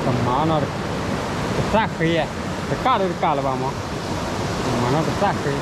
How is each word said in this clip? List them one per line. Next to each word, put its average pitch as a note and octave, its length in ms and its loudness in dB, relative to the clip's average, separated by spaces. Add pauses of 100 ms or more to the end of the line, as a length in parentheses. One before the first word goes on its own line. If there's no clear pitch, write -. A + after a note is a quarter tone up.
Ka C3 80 2 (140)
ma B2+ 200 2
na. D#3+ 140 4
Ka - 1000 -2 (100)
sa G#3+ 100 4 (160)
khi E3 160 2
ya. D#3+ 120 2 (440)
Ka C#3 140 0
ka B3+ 140 4
de F#3+ 80 2 (140)
ka E3+ 160 2
la C#3+ 60 0
ba C3+ 140 2
ma. B2+ 140 -2 (1120)
Ma B2 100 2
na D3 120 4
ka C#3+ 160 0
sa G3+ 100 4 (120)
khi. C#3+ 200 0